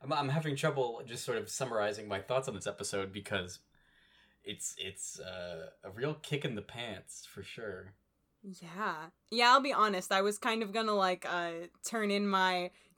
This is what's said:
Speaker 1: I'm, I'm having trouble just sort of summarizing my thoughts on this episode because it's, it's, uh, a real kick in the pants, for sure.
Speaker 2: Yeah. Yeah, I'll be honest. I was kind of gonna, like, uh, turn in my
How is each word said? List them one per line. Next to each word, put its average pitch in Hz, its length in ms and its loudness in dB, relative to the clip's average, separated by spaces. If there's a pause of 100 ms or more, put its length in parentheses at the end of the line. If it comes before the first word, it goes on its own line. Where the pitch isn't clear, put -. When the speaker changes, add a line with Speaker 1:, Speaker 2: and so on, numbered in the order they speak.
Speaker 1:
I'm, 139 120 -4
I'm 143 160 2
having 151 260 2
trouble 135 500 2
just 117 180 -8
sort 120 140 0
of 104 120 -4
summarizing 107 580 0
my 98 120 -2
thoughts 131 280 0
on 117 80 -6
this 95 120 -6
episode 101 460 -4
because 98 460 -4 (840)
it's, - 340 -8
it's, - 420 -8
uh, 87 480 -8 (160)
a 98 80 -10
real 131 240 -2
kick 147 300 -4
in 117 100 -4
the 104 60 -6
pants, 113 680 -12
for 98 120 -12
sure. 95 500 -12 (480)
Speaker 2:
Yeah. 185 540 -8 (360)
Yeah, 240 220 8
I'll 269 80 10
be 269 120 0
honest. 202 380 4
I 196 100 6
was 208 160 2
kind 226 260 0
of 196 100 -6
gonna, 220 200 2
like, 185 360 4
uh, 170 220 0 (340)
turn 214 260 0
in 202 160 2
my 185 440 4 (260)